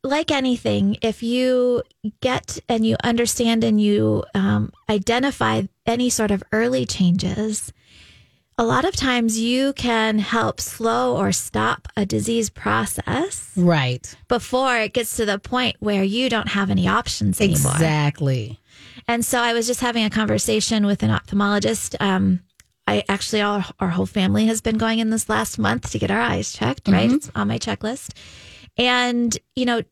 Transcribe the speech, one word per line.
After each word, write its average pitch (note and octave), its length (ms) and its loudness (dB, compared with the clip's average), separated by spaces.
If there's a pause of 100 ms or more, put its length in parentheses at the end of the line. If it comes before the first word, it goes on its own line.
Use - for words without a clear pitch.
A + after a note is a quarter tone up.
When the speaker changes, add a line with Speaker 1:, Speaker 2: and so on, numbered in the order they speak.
Speaker 1:
like D4 260 0
anything, A3+ 720 0
if A3 220 -2
you B3 580 2 (380)
get - 480 -4
and A3+ 180 2
you A3 160 2
understand A#3 640 2
and G#3+ 160 2
you, G#3 420 2 (140)
um, G#3 340 2 (180)
identify A3+ 760 0 (220)
any B3 260 0
sort G#3+ 200 0
of G3 220 0
early A#3+ 340 0
changes, G3 880 0 (840)
a A#3 80 2
lot B3 200 2
of F#4+ 120 0
times A#3 420 0
you B3+ 360 0
can A3 440 0
help A3 420 -2
slow A#3+ 560 -2
or G3 160 0
stop - 540 -2 (100)
a G#3 80 0
disease A3 460 -2
process - 1040 -4
Speaker 2:
Right. D3+ 560 2 (160)
Speaker 1:
before B3+ 500 0
it G#3+ 140 -2
gets A#3 240 -2
to A3+ 80 0
the G3+ 140 0
point B3 420 -2
where G3+ 220 0
you A#3 260 0
don't A3 200 -2
have G3+ 220 -2
any F#3 180 2
options G#3 520 0
anymore. D3 320 4
Speaker 2:
Exactly. D3 840 0 (480)
Speaker 1:
And A#3 180 0
so B3 160 0
I A#3 120 2
was A#3 140 0
just A#3+ 140 -2
having A#3 240 0
a G#3 60 0
conversation G#3+ 760 0
with G3+ 180 0
an G#3+ 60 2
ophthalmologist. G#3 920 0
Um, F#3+ 400 2 (460)
I G#3 220 0
actually, G3+ 340 -2
all, G#3 220 0 (140)
our F#3 120 -2
whole F#3 160 -2
family G3+ 400 0
has A3+ 140 0
been A3 180 -2
going A3+ 200 0
in A3 120 0
this A3 180 -2
last G#3+ 300 -2
month G#3+ 340 -2
to A3+ 60 -4
get G3 120 -2
our G#3 100 2
eyes A#3 320 -2
checked, A#3 360 -2
right? G3 180 6
Speaker 2:
Mm-hmm. B3 100 4
Speaker 1:
It's - 180 -4
on G#3 140 -2
my A3+ 100 -2
checklist. A3 520 -6 (680)
And, B3 600 2 (200)
you B3+ 100 0
know A#3 260 0